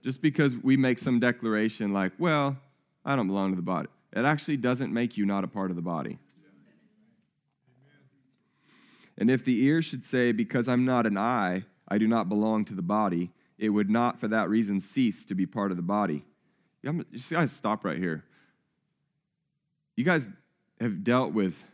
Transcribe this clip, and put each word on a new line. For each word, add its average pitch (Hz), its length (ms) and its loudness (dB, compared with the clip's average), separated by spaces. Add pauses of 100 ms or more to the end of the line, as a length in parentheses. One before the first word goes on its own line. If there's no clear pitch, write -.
Just 131 200 -6
because 143 360 2
we 131 180 4
make 131 220 4
some 123 220 2
declaration 110 720 0
like, 95 240 0
"Well, 143 400 0 (480)
I 139 100 0
don't 110 120 0
belong 98 240 0
to 95 40 0
the 90 60 -4
body," 87 280 -4 (220)
it 117 140 -2
actually 147 320 0
doesn't 123 340 -2
make 117 240 -2
you 101 100 0
not 101 180 0
a 90 40 -6
part 95 220 -6
of 87 60 -4
the 85 80 -8
body. 82 340 -6 (3000)
And 107 100 4
if 127 160 2
the 123 200 2
ear 160 180 4
should 131 200 -6
say, 123 280 2
"Because 113 360 0
I'm 123 160 2
not 127 220 2
an 101 120 2
eye, 98 480 0 (220)
I 101 120 2
do 110 80 4
not 113 200 2
belong 107 380 0
to 104 80 -12
the 92 80 -6
body," 90 500 -2 (280)
it 107 100 0
would 104 220 2
not 120 280 0
for 113 100 -4
that 107 200 0
reason 101 320 2
cease - 440 0
to 98 100 -6
be 92 100 0
part 101 240 -4
of 90 80 -4
the 87 60 -4
body. 90 400 -2 (580)
Yeah, 135 80 -6
I'm, 165 240 -4
just 127 180 -8
gotta 160 160 2
stop - 380 -2
right 76 120 -2
here. 82 280 -4 (1700)
You 120 80 -2
guys 143 300 2 (480)
have 101 200 -2
dealt 120 300 2
with 95 320 0 (100)